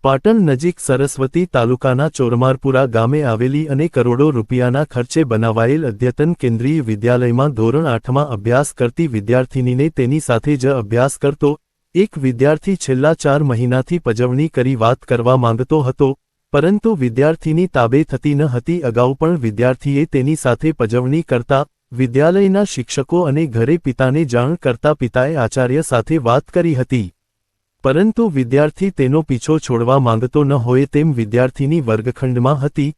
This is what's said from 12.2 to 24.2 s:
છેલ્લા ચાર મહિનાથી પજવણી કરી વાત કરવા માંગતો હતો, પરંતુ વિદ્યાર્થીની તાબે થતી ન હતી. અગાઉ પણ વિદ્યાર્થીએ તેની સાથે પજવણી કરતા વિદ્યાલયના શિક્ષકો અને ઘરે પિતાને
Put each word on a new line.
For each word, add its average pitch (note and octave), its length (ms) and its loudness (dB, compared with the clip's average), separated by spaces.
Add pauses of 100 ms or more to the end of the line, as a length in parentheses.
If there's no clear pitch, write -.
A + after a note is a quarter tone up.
છેલ્લા C3+ 380 0
ચાર D3 300 0
મહિનાથી B2+ 560 0
પજવણી B2 480 0
કરી C3 280 0
વાત A2+ 220 2
કરવા B2 400 0
માંગતો B2 420 0
હતો, C3+ 400 0 (320)
પરંતુ G3+ 440 2
વિદ્યાર્થીની D#3 720 0
તાબે C3 360 2
થતી D3 300 -2
ન C#3+ 80 0
હતી. D3+ 380 -2
અગાઉ B2 340 0
પણ D#3+ 240 0
વિદ્યાર્થીએ B2+ 680 -2
તેની C#3+ 300 -2
સાથે C3+ 360 -2
પજવણી B2+ 500 -2
કરતા C3+ 440 -2 (260)
વિદ્યાલયના E3 720 2
શિક્ષકો D3 580 -4
અને D#3 240 0
ઘરે A#2+ 320 0
પિતાને C#3 480 0